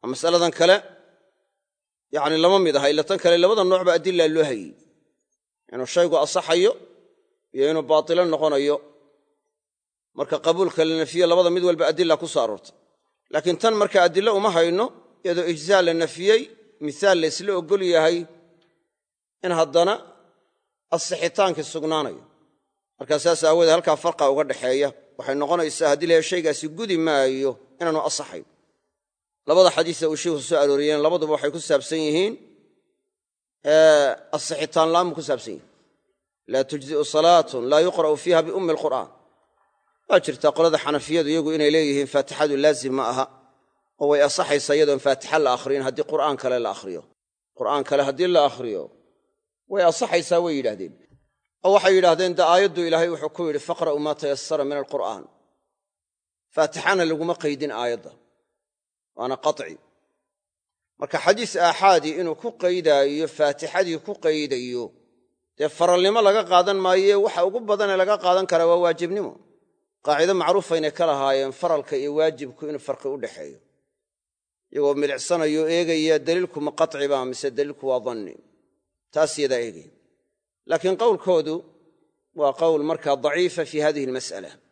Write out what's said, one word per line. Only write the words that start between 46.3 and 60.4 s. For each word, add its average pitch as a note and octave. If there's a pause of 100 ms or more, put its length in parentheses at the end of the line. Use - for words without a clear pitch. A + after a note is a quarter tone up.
kale B2+
la A2+
akhriyo. F#2+ (560)
Qur'aan C3+
kale C#3+
haddii C#3
la F3
akhriyo, A#2 (840)
way F#3+
asaxaysaa F3
way F3
yidhaahdeen. G#2+ (680)
Oo -
waxay F#3+
yidhaahdeen, F3+
de F3
aayaddu F3
Ilaahay E3
wuxuu D3+
ku -
yidhi, D3
"Faqra'u D#3+
maa D3+
tayassara D3
min C#3+
alqur'aan." A2 (1300)
Faatixana E3
laguma D#3+
qaydin D3
aayadda. A2+ (1040)
Waana B2+
qaطci. G#2 (1200)